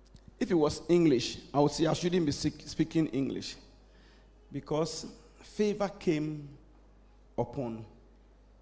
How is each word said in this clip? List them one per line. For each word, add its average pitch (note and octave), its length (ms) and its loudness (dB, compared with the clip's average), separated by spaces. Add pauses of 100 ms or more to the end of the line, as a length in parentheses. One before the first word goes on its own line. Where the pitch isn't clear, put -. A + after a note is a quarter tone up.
(400)
If - 120 0
it - 20 4
was D3+ 340 2
English, D#3+ 520 4 (120)
I C#3 80 4
would D3 120 6
say D#3 160 0
I D#3 60 2
shouldn't F3 320 2
be C#3+ 60 2
sick, C#3+ 220 -2 (120)
speaking - 420 0
English. A#2+ 480 -4 (960)
Because D3+ 560 -4 (340)
favor G#3 480 -2 (100)
came D3+ 480 -2 (880)
upon A#2 480 -4 (800)